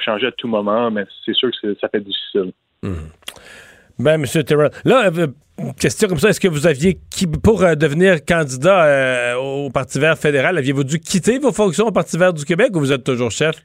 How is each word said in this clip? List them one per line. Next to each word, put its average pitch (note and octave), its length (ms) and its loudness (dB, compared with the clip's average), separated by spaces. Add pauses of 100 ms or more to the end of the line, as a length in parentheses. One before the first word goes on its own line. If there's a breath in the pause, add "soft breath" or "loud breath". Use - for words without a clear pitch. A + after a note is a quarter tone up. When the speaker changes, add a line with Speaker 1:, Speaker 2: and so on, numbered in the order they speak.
Speaker 1:
changer A2+ 240 -2
à A#2 40 -6
tout - 160 -10
moment, A2 440 0
mais G#2 140 -4 (200)
c'est A2+ 100 -4
sûr B2+ 160 0
que - 100 -8
c'est, G#2 180 -6
ça G#2+ 100 -4
fait G#2+ 120 -4
difficile. G2 500 -6 (320)
Speaker 2:
Mhm. E2 260 -8 (880 loud breath)
Ben, D3+ 200 2
Monsieur D#3 260 0
Terrell, D3 280 2 (120)
là, A3+ 220 4
euh, E3+ 220 0 (300)
une C#3+ 160 -8
question - 360 -2
comme F3+ 80 -2
ça, C3+ 120 2
est-ce F3+ 120 0
que F#3+ 80 2
vous D3 180 0
aviez, D#3+ 300 2 (120)
qui, - 180 -4
pour, F3 360 2
euh, E3+ 120 4
devenir D#3+ 500 2
candidat, E3 580 2
euh, B2+ 520 2
au C#3 340 -4
Parti B2+ 300 -4
vert D#3 180 2
fédéral, D3+ 400 0
aviez-vous C#3 260 0
dû C#3+ 160 -2
quitter G3+ 400 0
vos C4+ 140 0
fonctions G#3 320 0
au A#3 60 0
Parti F3+ 260 -2
vert F3+ 160 4
du D3+ 100 -10
Québec F#3 300 0
ou E3+ 60 -2
vous C#3 120 0
êtes C3 140 -2
toujours B2 260 -2
chef ? D3+ 340 -2